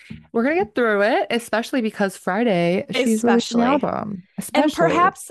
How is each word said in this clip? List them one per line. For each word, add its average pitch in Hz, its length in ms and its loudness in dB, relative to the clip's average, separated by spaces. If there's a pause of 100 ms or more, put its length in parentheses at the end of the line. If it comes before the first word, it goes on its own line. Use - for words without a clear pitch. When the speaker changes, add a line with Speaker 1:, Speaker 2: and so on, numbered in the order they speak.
(320)
Speaker 1:
we're 233 120 0
gonna 294 100 0
get 339 220 -2
through 214 260 2
it, 269 280 2
especially 233 520 -2
because 208 340 -2
Friday 185 760 0
she's 226 320 0
releasing - 40 4
the 233 60 4
Speaker 2:
Especially. 233 300 0
Speaker 1:
album. 240 580 -2 (320)
Speaker 2:
And 294 120 4
Speaker 1:
Especially. 302 40 2 (240)
Speaker 2:
perhaps 359 360 0